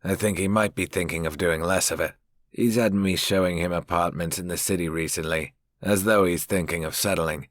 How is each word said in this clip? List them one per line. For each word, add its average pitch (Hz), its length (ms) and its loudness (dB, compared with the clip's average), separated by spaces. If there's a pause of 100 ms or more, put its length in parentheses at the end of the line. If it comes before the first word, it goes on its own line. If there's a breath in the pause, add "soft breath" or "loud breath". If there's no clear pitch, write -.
I 95 120 0
think 98 220 0
he 95 120 0
might 107 260 2
be 92 100 0
thinking 82 400 -2
of 78 120 -4
doing 82 240 0
less 87 280 2
of 80 120 -2
it. 80 120 -2 (380)
He's 113 240 2
had 113 180 2
me 98 220 2
showing 90 420 2
him 87 140 -2
apartments 85 680 -2
in 90 120 -8
the 87 80 -4
city 87 320 0
recently, 80 640 -4 (280)
as 98 220 2
though 104 220 6
he's 87 200 0
thinking 82 380 -2
of 78 120 -6
settling. 80 560 -2